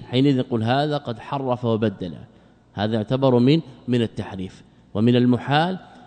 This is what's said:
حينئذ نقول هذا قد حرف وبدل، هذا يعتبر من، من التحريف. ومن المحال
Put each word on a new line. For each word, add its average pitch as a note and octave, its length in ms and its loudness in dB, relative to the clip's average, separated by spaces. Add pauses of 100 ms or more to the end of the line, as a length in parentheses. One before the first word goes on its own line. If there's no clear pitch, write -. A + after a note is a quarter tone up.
حينئذ C3 320 2
نقول A#2+ 240 -2
هذا C#3+ 340 0
قد A#2+ 220 -8
حرف C3 460 -6
وبدل، G#2+ 480 -2 (600)
هذا G#2+ 220 -4
يعتبر B2+ 440 2
من، C#3+ 220 4 (280)
من A#2+ 140 0
التحريف. F#2+ 600 -8 (320)
ومن A#2+ 220 4
المحال C3+ 640 0 (280)